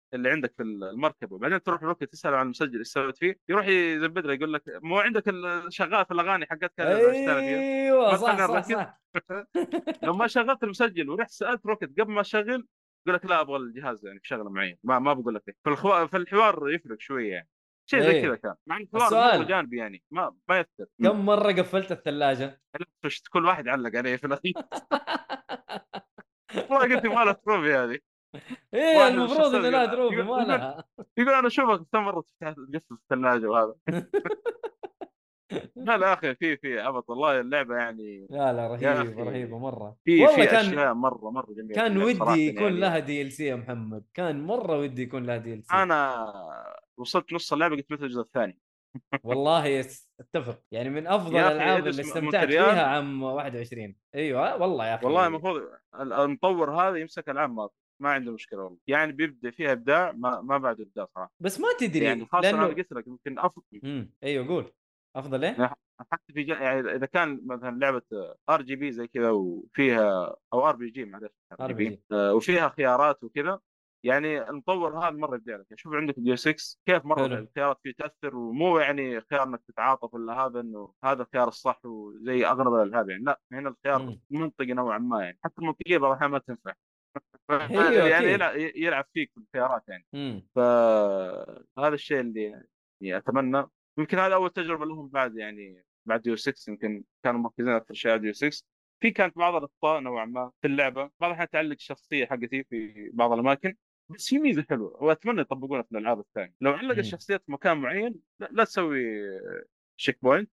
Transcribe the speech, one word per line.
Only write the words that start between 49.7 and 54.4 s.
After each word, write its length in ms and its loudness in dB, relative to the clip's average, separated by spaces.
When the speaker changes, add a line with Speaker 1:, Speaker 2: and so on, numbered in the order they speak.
Speaker 2:
أتفق. 500 -8
يعني، 200 -6
من 160 -6
أفضل 300 0
Speaker 1:
يا 100 6
أخي، 100 6
Speaker 2:
الألعاب 200 2
Speaker 1:
إيدوس 240 -2
Speaker 2:
اللي 20 -4
Speaker 1:
م-، 40 -8
Speaker 2:
استمتعت 380 0
Speaker 1:
مونتريال. 260 4
Speaker 2:
فيها 160 4
عام 360 -2
واحد 340 -4
وعشرين. 400 -12
أيوة، 480 0